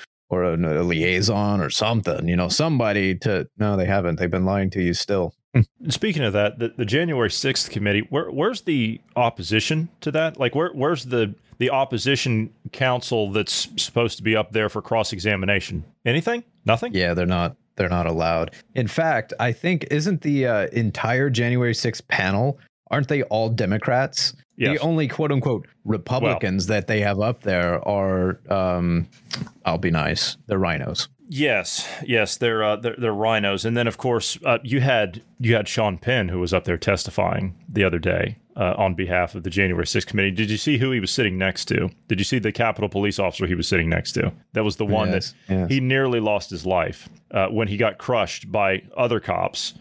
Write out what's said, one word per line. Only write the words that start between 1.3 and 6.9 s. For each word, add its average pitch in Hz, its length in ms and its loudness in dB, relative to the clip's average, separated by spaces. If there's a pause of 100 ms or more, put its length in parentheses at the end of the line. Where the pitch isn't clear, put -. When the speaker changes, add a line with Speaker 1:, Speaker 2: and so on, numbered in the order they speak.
Speaker 1:
or 76 100 -2
something, 107 580 0
you 87 80 2
know, 90 120 2
somebody 104 640 2
to, 92 340 -2 (100)
no, 104 180 0
they 92 100 2
haven't. 87 300 2
They've 87 160 -2
been 92 140 0
lying 98 260 2
to 98 100 -2
you 87 120 2
still. 90 420 -2 (540)
Speaker 2:
Speaking 156 340 -2
of 104 100 0
that, 104 240 0
the, 117 120 -4
the 120 160 -4
January 131 440 0